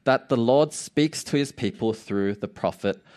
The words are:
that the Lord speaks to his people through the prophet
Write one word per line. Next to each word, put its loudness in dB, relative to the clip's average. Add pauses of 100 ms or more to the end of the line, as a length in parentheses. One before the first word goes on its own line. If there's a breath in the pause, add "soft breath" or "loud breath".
that 2
the 2
Lord 4
speaks -4
to -2
his -2
people -2
through -4
the -8
prophet -4 (200 soft breath)